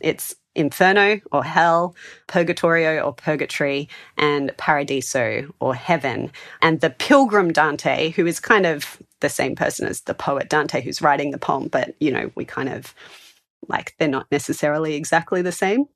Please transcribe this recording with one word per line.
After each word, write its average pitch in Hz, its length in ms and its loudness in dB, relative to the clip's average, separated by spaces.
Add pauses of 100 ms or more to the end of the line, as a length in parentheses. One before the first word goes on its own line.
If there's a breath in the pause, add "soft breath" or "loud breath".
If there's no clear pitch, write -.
It's - 340 -4 (200)
Inferno, 196 680 4 (100)
or 143 120 0
hell, 170 520 2 (320 loud breath)
Purgatorio, 165 720 2
or 143 140 -2
purgatory, 147 760 -2 (300 loud breath)
and 147 400 0
Paradiso, 135 1000 -2
or 127 140 -2
heaven. 131 580 -2 (300 loud breath)
And 160 200 2
the 160 80 2
pilgrim 208 640 4
Dante, 147 560 0
who 165 180 0
is 165 120 -2
kind 202 260 4
of 151 360 -4 (200)
the 143 80 0
same 131 260 -2
person - 320 -2
as - 140 -6
the - 120 -6
poet - 360 -4
Dante 151 320 0
who's 131 200 -8
writing 143 300 2
the 135 60 -8
poem, - 320 -2
but, - 300 -2
you 147 120 0
know, - 240 -2
we - 100 -6
kind 135 240 -6
of, - 240 -12 (760 loud breath)
like, - 300 -6
they're 160 100 0
not 135 240 -2
necessarily 151 640 -2
exactly 165 460 0
the 180 100 -2
same, 208 340 0 (100)